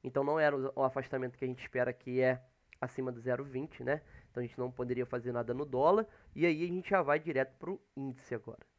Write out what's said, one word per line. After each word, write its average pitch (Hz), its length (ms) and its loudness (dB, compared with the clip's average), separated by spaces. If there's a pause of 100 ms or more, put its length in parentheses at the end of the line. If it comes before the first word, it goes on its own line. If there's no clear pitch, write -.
Então 135 180 0
não 147 160 2
era 151 160 4
o, 135 220 -2
o 135 80 2
afastamento 127 540 -2
que 135 80 -4
a - 20 -2
gente 123 140 -6
espera, 123 320 0
que 127 260 -2
é 127 260 4 (360)
acima 127 300 -4
do 120 100 -12
zero 127 220 0
vinte, 131 400 -8
né? 147 180 -2 (300)
Então 123 100 -6
a 123 40 -2
gente - 120 -12
não 127 140 -2
poderia 123 340 -2
fazer 123 280 -4
nada 120 200 -2
no 143 120 -2
dólar. 156 420 4 (260)
E 151 120 2
aí 160 180 2
a 175 40 -2
gente 180 220 -4
já 190 120 4
vai 147 180 2
direto 139 380 -2
pro 180 240 -8 (120)
índice 131 400 -8
agora. 113 320 -10 (140)